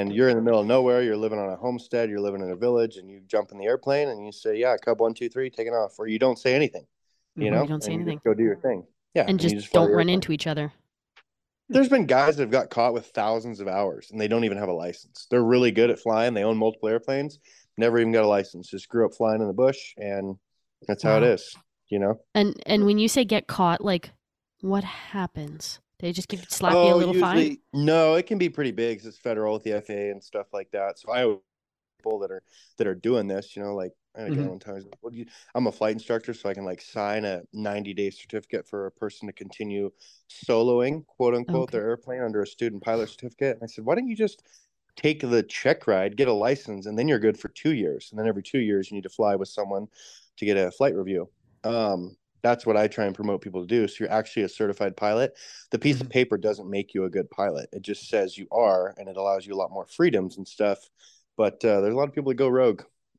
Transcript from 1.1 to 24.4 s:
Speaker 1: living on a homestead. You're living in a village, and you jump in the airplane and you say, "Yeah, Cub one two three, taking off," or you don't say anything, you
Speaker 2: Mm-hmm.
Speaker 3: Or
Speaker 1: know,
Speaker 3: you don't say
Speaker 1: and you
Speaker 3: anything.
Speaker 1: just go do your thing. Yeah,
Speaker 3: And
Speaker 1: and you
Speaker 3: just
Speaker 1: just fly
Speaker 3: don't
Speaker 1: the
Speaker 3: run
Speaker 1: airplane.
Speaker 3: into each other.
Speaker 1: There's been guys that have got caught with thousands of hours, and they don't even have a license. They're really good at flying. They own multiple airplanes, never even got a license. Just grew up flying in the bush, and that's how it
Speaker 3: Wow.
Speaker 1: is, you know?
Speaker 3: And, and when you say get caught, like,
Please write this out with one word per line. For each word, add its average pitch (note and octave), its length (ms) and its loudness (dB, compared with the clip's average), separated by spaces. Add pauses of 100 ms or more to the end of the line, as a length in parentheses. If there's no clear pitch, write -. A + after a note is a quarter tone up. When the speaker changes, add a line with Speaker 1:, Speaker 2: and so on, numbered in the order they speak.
Speaker 1:
living G#2+ 240 -2
on G2 100 -4
a F#2 60 -6
homestead. A#2+ 540 -4
You're G#2 100 -4
living G2 220 -4
in F#2 100 -6
a F#2 60 -6
village, A#2 400 0
and F#2 120 -20
you G2 120 -20
jump G2+ 320 -4
in G#2 40 -16
the G2 80 -6
airplane C#3 440 0
and G#2 160 -8
you G#2 80 -12
say, A2 240 -4
"Yeah, A#2+ 180 2
Cub A2 240 0
one A2+ 140 2
two A#2 160 -6
three, C3 200 -6
taking A#2 240 -6
off," A2 240 -2
or A2 100 -8
you A2 120 -2
don't B2+ 180 4
say B2+ 160 2
anything, C3 320 0 (540)
you G#2+ 100 0
Speaker 2:
Mm-hmm. G#2+ 40 2
Speaker 3:
Or A2 40 4
Speaker 1:
know, - 60 4
Speaker 3:
you D3 40 -4
don't D3+ 160 -4
say D#3+ 100 -4
Speaker 1:
and E3 40 -2
you F3 60 -4
Speaker 3:
anything. E3+ 80 -4
Speaker 1:
just D3+ 140 -8
go A2+ 80 4
do A2 100 0
your G#2 140 2
thing. G#2+ 280 -4 (280)
Yeah, D#3+ 140 2
Speaker 3:
And F#3+ 120 2
Speaker 1:
and E3 100 2
you - 60 0
Speaker 3:
just - 20 -2
Speaker 1:
just - 140 -10
fly E3+ 140 6
Speaker 3:
don't - 20 6
Speaker 1:
the G#3 60 6
Speaker 3:
run E3+ 160 4
Speaker 1:
airplane. - 0 -
Speaker 3:
into F#3 240 0
each D3+ 140 -4
other. D3 260 -4 (960)
Speaker 1:
There's B3+ 180 6
been A#3+ 180 4
guys C#3+ 300 6
that C#3+ 60 2
have G#2+ 80 -4
got C3 200 2
caught A#2 220 2
with A#2 140 -4
thousands A2 520 -2
of G2 80 -8
hours, F#2 420 -2
and G#2+ 100 -8
they G#2+ 80 0
don't A#2 160 2
even G2 140 0
have G2+ 120 -4
a F2 40 0
license. - 560 -10
They're B2 140 4
really B2 280 4
good A2+ 200 4
at - 80 -2
flying. A#2 340 0
They G#2 100 0
own A2 140 2
multiple A2 320 -2
airplanes, C3+ 500 -4 (380)
never A#2 220 4
even A2+ 120 4
got A2+ 120 4
a G#2+ 40 4
license. G2 420 0
Just - 200 -12
grew A#2 160 2
up - 80 -2
flying A2 280 0
in G#2+ 60 -2
the G2 60 -2
bush, C3 440 0
and G2 400 -6 (500)
that's G#2+ 160 -4
how A2 140 4
it A2+ 60 4
Speaker 3:
Wow. - 0 -
Speaker 1:
is, A#2 320 2 (340)
you G#2 100 -2
know? G#2 200 0 (160)
Speaker 3:
And, G#3 200 2 (100)
and G#3 200 2
when G#3 140 4
you A3 80 4
say B3 180 2
get G#3 220 -2
caught, F3 360 0
like, F#3 280 -2 (500)